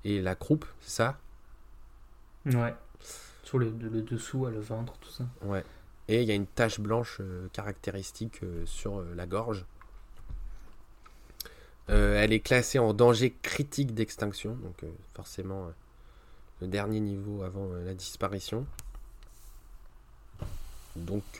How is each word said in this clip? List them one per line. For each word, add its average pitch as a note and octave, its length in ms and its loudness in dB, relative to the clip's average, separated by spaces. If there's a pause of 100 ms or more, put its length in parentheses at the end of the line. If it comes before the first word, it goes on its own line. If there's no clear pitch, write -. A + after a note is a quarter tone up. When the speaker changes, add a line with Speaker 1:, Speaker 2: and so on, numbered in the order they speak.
Speaker 1:
et G2+ 180 2
la F#2 140 0
croupe, - 300 2 (140)
c'est - 160 -10
ça ? B2+ 220 2 (1300)
Speaker 2:
Ouais. A#2+ 300 4 (680)
Sur - 160 0
le, A#2 120 2 (100)
le A2 220 -2
dessous, B2+ 440 -2
le A2 140 -4
ventre, A2+ 380 -6
tout - 120 -18
ça. - 140 -6 (180)
Speaker 1:
Ouais. G2 220 -2 (440)
Et A2+ 140 6
il A2+ 60 2
y - 20 2
a G#2 60 4
une G2+ 100 2
tache - 320 2
blanche, A2 420 0
euh, F#2 320 -6
caractéristique, G2+ 920 -6
euh, E2+ 200 -4
sur, G2+ 360 -4
euh, E2+ 160 -6
la F2+ 100 -6
gorge. G2+ 380 -2 (2250)
Euh, G#2 320 10
elle G#2+ 100 8
est A2 60 6
classée B2+ 400 6
en A2+ 140 8
danger A#2+ 500 8
critique C#3 500 0
d'extinction, A2 640 -2
donc, F#2 300 -10
euh, - 20 -8 (280)
forcément, F#2+ 500 -8
euh, E2+ 60 -8 (920)
le F#2 80 -6
dernier G#2 320 0
niveau G2+ 420 -2
avant, F#2+ 300 -4
euh, F2 120 -6
la F#2 100 -4
disparition. G2 720 -4 (2250)
Donc, F#2 300 -4 (160)